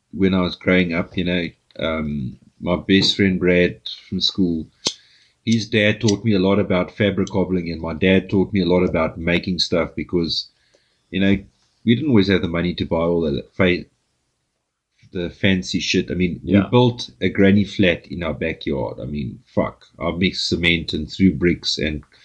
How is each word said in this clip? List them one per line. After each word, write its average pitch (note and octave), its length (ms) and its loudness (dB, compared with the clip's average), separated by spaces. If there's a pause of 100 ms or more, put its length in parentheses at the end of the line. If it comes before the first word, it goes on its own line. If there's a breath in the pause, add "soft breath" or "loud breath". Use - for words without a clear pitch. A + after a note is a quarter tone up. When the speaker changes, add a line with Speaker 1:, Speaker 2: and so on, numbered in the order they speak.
(120)
Speaker 1:
when F#2+ 220 0
I F#2+ 80 2
was F2 140 -4
growing F2+ 380 0
up, F2+ 240 -6
you F#2 60 -2
know, F2 240 -2 (320)
um, D2 580 -6 (220)
my F2 160 -2
best F#2+ 400 2
friend F#2+ 240 2
Brad F2+ 400 2 (300)
from F#2 100 -4
school, E2+ 480 -2 (800 loud breath)
his A2+ 240 0
dad G#2+ 320 2
taught G2+ 240 0
me A2 80 4
a F#2+ 60 2
lot G2 200 2
about F#2 360 0
fabric G2 340 0
cobbling, F2+ 420 -2
and D#2+ 100 -8
my D#2+ 120 -6
dad F#2 360 4
taught F#2+ 220 0
me G2 100 0
a F2 40 0
lot F2+ 180 2
about E2 340 -2
making E2+ 420 -2
stuff D#2+ 360 -2
because, - 540 -4 (640)
you F#2+ 80 -4
know, G2 180 2 (480)
we A#2 100 4
didn't D3 140 -2
always G2+ 200 4
have F2+ 120 2
the F#2 60 -2
money E2+ 280 -2
to F2+ 100 -4
buy E2 120 -2
all E2+ 240 0
the C#2+ 320 -4
fa-, F2+ 320 0 (1300)
the F2 180 -6
fancy F#2+ 500 0
shit. - 300 0
I - 60 -4
mean, F2 280 -2
Speaker 2:
Yeah. G2 200 4
Speaker 1:
we F#2+ 80 -8
built B2 400 2 (100)
a F#2 80 0
granny G2+ 340 4
flat F2+ 440 0
in E2 160 -8
our D#2+ 100 -4
backyard. D2 680 -6
I - 60 -10
mean, C#2+ 400 -8
fuck. - 400 -6 (140)
I E2 120 -4
mixed F2+ 360 -2
cement E2+ 460 0
and D#2 180 -4
threw F#2 240 4
bricks D#2+ 420 -2
and D2+ 260 -4 (220 loud breath)